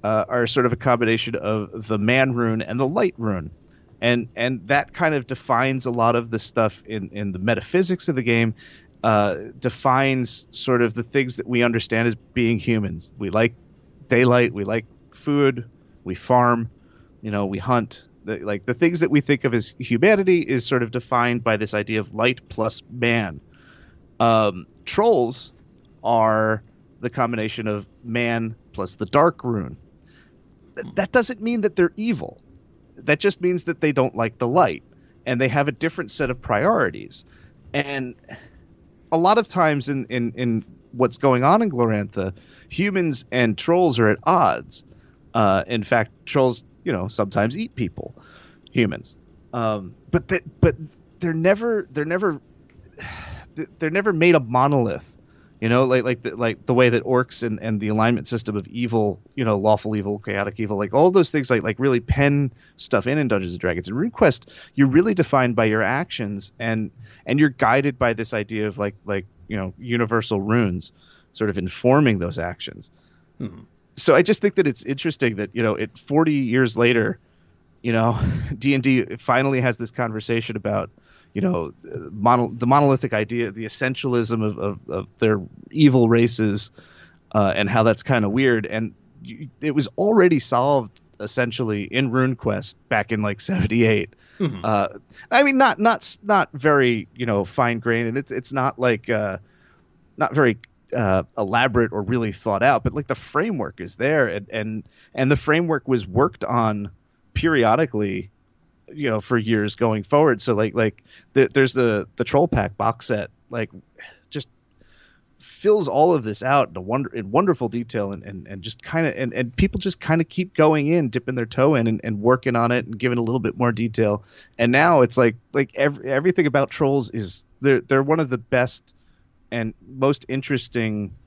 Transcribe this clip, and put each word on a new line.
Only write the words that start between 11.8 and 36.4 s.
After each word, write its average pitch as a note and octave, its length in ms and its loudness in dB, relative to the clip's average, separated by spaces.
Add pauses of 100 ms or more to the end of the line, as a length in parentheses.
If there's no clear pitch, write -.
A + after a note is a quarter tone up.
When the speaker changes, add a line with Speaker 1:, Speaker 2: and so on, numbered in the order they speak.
Speaker 1:
as A2+ 80 0
being A2+ 440 -2
humans. G2+ 600 -4
We G2 120 -6
like A2+ 240 0 (540)
daylight, B2 440 4
we G2+ 120 -6
like A2 200 -4 (280)
food, C#3 560 0 (360)
we F2+ 100 -8
farm, A#2+ 560 2 (520)
you A2 80 -8
know, G#2 160 -2
we F#2+ 120 -6
hunt. A#2 460 -4 (220)
The, G#2 120 -6
like, G2+ 280 -8
the B2 80 -2
things F3 260 0
that E3+ 100 0
we D3 100 4
think C#3 240 -2
of B2 100 0
as A2 240 -4
humanity F#3 600 2
is B2+ 240 -2
sort B2 180 0
of A2+ 80 -4
defined A#2+ 520 -2
by A2 140 2
this G#2 180 -6
idea G#2+ 260 -2
of - 140 -12
light A#2+ 340 -2
plus - 420 -4
man. A#2 500 -2 (800)
Um, A2 460 2 (180)
trolls D3 680 0 (520)
are A2 580 2 (380)
the A#2+ 100 -6
combination A#2 560 -4
of G#2 200 -6 (180)
man A#2 500 -2 (180)
plus - 240 -8
the C3 100 -6
dark D3+ 360 2
rune. G2 340 -4 (960)
Th-, - 200 -14
that F#3+ 180 -2
doesn't A#3+ 280 0
mean A3+ 220 -2
that F#3+ 140 -2
they're F3 200 2
evil. G#3+ 460 -6 (540)
That D3 240 -2
just G3 200 -2
means F3+ 240 -2
that E3 160 -6
they D3+ 120 2
don't C3 240 0
like A2+ 220 -4
the B2 100 -2
light, B2 340 2 (440)
and B2 140 -2
they C3 80 2
have C#3+ 200 0
a D3 40 -6
different D#3+ 380 -6
set C3+ 200 -4
of B2+ 100 -6